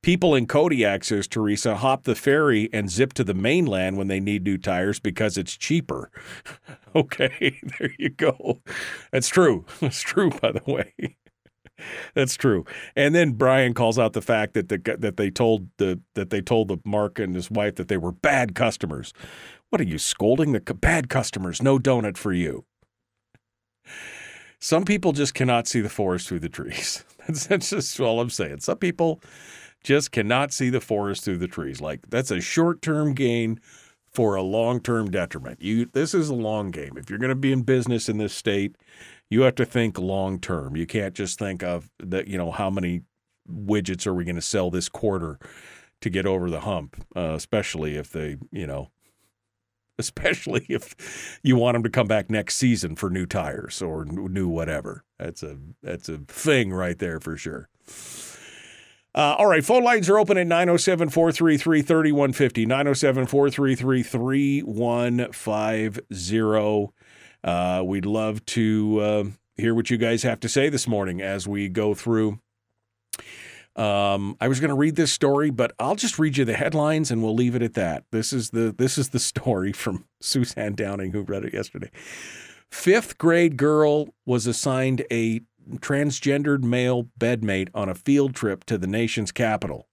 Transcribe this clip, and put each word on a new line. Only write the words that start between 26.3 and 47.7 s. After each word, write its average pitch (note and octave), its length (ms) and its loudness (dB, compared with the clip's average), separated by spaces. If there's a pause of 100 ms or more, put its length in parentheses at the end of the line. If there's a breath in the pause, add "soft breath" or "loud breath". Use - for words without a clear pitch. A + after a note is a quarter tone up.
the E2 80 -6
trees. - 560 -8 (100)
<laughs> - 120 -16
That's, D3+ 200 -6
that's - 240 0
just - 300 -4
all A#2 200 2
I'm A#2+ 100 -2
saying. D#2 300 -6
Some - 180 -2
people E3 440 -2 (640 loud breath)
just C#3+ 260 2
cannot B2 420 0
see B2+ 180 0
the B2 100 0
forest G2+ 440 -4
through F#2 140 -2
the F2 80 -4
trees. C#2 340 -8
Like, D2+ 280 -8
that's C3 240 -2
a F#2 80 -2
short-term D#3 760 0
gain A#2 460 0 (500 soft breath)
for G#2+ 240 2
a F#2+ 80 -2
long-term A2+ 680 0
detriment. E2 500 -6
You, A2 240 0
this D#3 280 -2
is D#3+ 160 2
a C3+ 40 -2
long G#2+ 380 -2
game. C#2+ 240 -12
If D2+ 120 -16
you're G#2 120 -8
gonna C3 160 0
be C3+ 160 2
in C3 100 2
business B2 460 2
in G#2+ 100 0
this G#2 160 -2
state, G2+ 400 -2 (540 loud breath)
you A#2 140 4
have B2+ 140 6
to B2+ 80 2
think A2+ 340 0
long-term. F#2 800 -4
You E2 100 -2
can't G2 280 -4
just F#2+ 240 -6
think F#2+ 240 -6
of F2 280 -6 (100)
the, F#2+ 280 -6
you F#2+ 80 -6
know, E2+ 140 -2
how F#2+ 200 -2
many F2 320 -2 (460)
widgets G2 600 -2
are F#2+ 60 0
we F2+ 100 -2
gonna E2+ 160 -4
sell F2+ 300 -2
this F2+ 180 -2
quarter F2 500 -2 (600 loud breath)
to A2 100 -4
get F#2 160 0
over F#2 240 0
the D#2+ 100 -4
hump, E2+ 360 -6 (180)
uh, E2 220 -4
especially D#2 600 -4